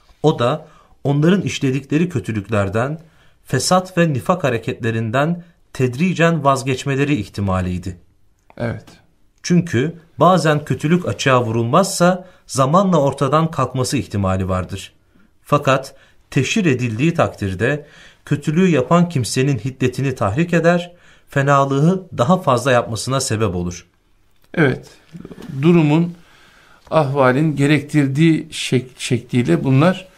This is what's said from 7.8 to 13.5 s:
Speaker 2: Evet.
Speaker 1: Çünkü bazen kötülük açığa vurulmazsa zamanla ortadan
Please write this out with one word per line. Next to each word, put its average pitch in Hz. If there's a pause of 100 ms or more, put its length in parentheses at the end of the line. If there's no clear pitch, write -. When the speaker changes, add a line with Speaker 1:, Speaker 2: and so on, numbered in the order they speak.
Speaker 2:
Evet. 113 (580)
Speaker 1:
Çünkü 165 (220)
bazen 151
kötülük 165
açığa 123
vurulmazsa 170 (200)
zamanla 160
ortadan 143